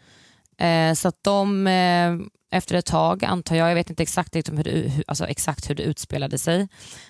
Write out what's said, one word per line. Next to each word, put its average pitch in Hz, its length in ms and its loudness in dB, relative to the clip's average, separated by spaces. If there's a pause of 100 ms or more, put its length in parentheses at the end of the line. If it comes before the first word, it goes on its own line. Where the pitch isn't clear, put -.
(640)
Eh, 165 300 4
så 180 140 0
att - 140 -2
de, 196 440 2
eh, 180 460 4 (380)
efter 180 260 -2
ett 175 100 0
tag, 170 380 2
antar 180 320 -2
jag, 165 140 4
jag 175 40 2
vet 170 160 0
inte 165 120 -4
exakt - 320 -2
liksom 160 220 -4
hur 151 80 0
det, - 60 -4
hur, 139 360 -2
alltså - 200 -4
exakt - 440 -4
hur 143 40 -2
det 147 80 -4
utspelade 143 560 -4
sig, 185 300 0 (420)